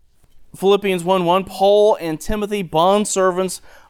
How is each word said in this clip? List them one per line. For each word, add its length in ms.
Philippians 480
one 220
one, 180
"Paul 560
and 180
Timothy, 460
bondservants 960